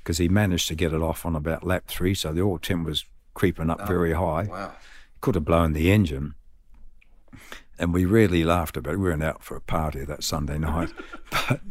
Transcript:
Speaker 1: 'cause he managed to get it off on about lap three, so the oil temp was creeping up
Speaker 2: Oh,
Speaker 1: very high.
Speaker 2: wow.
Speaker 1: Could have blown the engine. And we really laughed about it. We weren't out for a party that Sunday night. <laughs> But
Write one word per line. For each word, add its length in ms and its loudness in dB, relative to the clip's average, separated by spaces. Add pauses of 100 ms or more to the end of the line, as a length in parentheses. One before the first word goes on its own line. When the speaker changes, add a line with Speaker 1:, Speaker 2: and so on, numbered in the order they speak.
Speaker 1:
'cause 160 -2
he 100 4
managed 400 2
to 60 -4
get 180 0
it 80 0
off 240 -2
on 120 -2
about 280 -4
lap 220 0
three, 280 0
so 180 -4
the 100 0
oil 160 0
temp 280 -2
was 180 -4 (300)
creeping 360 0
up 120 -2
Speaker 2:
Oh, 40 -10
Speaker 1:
very 260 2
high. 320 0
Speaker 2:
wow. 280 -8 (480)
Speaker 1:
Could 160 0
have 80 0
blown 280 4
the 180 4
engine. 440 2 (1400)
And 160 0
we 100 4
really 400 6
laughed 320 2
about 180 -4
it. 40 -2
We 60 0
weren't 200 0
out 180 -4
for 140 -12
a 40 -8
party 440 -2
that 180 -8
Sunday 360 -4
night. 400 -2
<laughs> 320 -16
But 300 -2 (100)